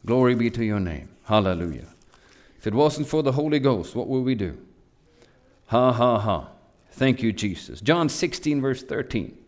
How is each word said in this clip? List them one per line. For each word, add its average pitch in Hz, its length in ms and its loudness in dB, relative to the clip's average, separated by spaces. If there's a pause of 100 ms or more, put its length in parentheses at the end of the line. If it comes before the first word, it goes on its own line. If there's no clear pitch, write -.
Glory 123 280 4
be 117 160 0
to 117 140 -4
your 104 160 -2
name. 80 300 -6 (140)
Hallelujah. 90 640 0 (680)
If - 100 -10
it 110 80 -2
wasn't 147 340 2
for 156 140 0
the 135 100 2
Holy 147 260 0
Ghost, 127 360 0
what 117 140 -4
would 131 160 0
we 127 100 0
do? 95 240 -4 (1080)
Ha, 123 260 4
ha, 117 260 2
ha. 98 300 -2 (440)
Thank 131 300 2
you, 113 100 0
Jesus. 92 480 -6
John 156 280 2
sixteen, 151 520 -2
verse 131 220 -2
thirteen. - 540 -6 (120)